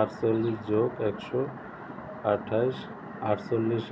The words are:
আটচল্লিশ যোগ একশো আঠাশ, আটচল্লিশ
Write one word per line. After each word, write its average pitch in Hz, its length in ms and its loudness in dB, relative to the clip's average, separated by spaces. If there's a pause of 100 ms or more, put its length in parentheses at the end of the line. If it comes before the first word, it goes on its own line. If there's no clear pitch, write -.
আটচল্লিশ 113 540 2 (140)
যোগ 113 180 4 (220)
একশো - 300 -4 (960)
আঠাশ, 113 400 2 (560)
আটচল্লিশ 113 600 2